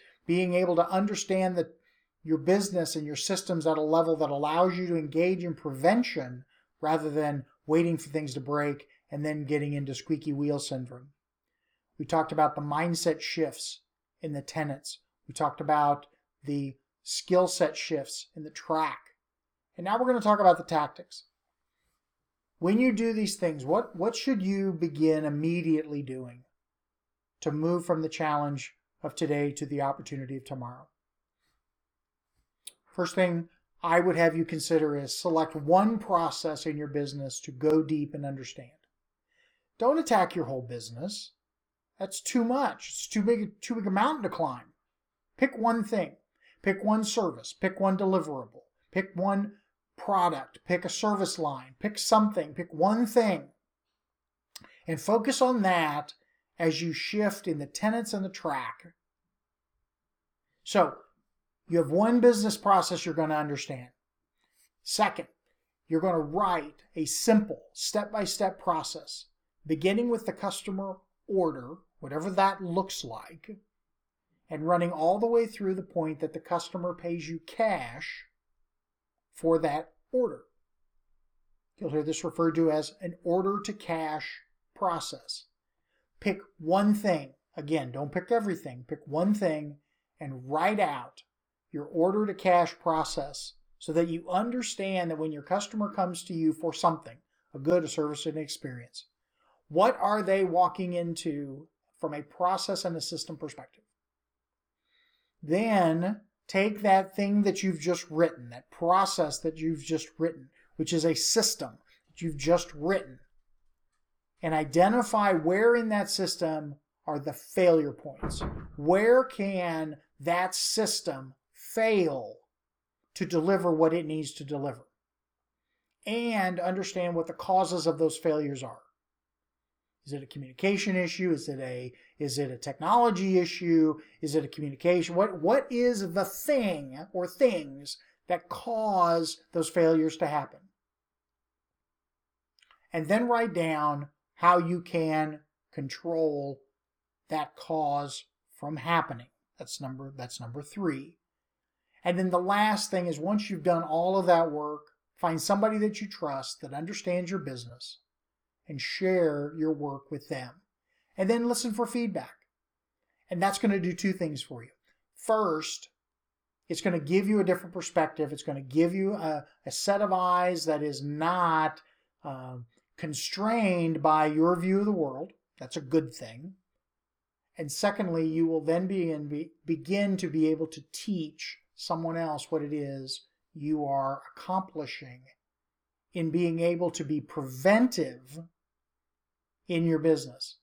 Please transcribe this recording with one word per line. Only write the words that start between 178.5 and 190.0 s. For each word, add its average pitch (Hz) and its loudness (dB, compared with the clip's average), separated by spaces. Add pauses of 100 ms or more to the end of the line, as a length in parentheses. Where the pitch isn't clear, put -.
then 165 0
be 180 0
in, 147 -6
be, 147 -8 (120)
begin 190 0
to 180 -4
be 156 2
able 160 0
to 139 -12
teach - -6 (180)
someone 165 -4
else 156 -4
what 156 0
it 147 -6
is 139 -8 (280)
you 151 -2
are 139 -2 (160)
accomplishing 147 -6 (920)
in 165 -2
being 170 2
able 170 2
to 165 -6
be 147 -2
preventive 151 2 (1300)
in 170 2
your 160 4